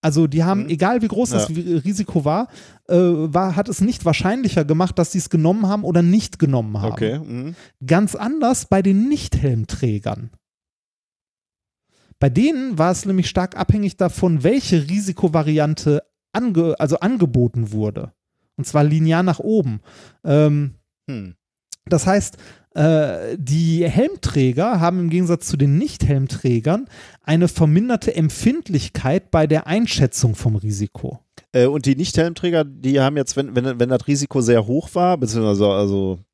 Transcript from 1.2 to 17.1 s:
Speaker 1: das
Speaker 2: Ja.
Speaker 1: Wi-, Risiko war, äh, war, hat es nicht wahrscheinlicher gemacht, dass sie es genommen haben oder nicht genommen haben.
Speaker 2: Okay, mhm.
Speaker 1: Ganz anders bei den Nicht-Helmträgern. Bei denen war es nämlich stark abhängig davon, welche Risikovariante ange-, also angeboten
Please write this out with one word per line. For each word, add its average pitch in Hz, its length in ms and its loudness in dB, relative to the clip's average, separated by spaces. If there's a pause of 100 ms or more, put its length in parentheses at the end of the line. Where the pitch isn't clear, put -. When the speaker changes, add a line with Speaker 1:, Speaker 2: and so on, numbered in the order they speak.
Speaker 1:
das 107 180 0
Speaker 2:
Ja. 160 80 -4
Speaker 1:
Wi-, 175 220 -2
Risiko 175 460 -2
war, 175 240 0 (400)
äh, 175 80 0
war, 175 600 2
hat 202 120 -2
es 208 120 -4
nicht 214 240 0
wahrscheinlicher 185 600 0
gemacht, 160 340 0
dass 170 120 2
sie - 80 -2
es 160 100 -6
genommen 180 380 2
haben 208 160 0
oder 175 200 2
nicht 190 360 2
genommen 117 420 0
haben. 110 120 -2
Speaker 2:
Okay, 110 260 -2
mhm. 143 380 -10 (280)
Speaker 1:
Ganz 180 300 2
anders 254 520 -2
bei 190 140 2
den 196 280 4
Nicht-Helmträgern. 117 1200 -2 (1900)
Bei 139 100 2
denen 254 480 0
war 165 120 2
es 180 160 -4
nämlich 190 220 0
stark 185 280 -4
abhängig 202 400 0
davon, 170 460 0
welche 175 460 0
Risikovariante 156 1120 0 (300)
ange-, 170 460 0
also 156 220 0
angeboten 123 720 0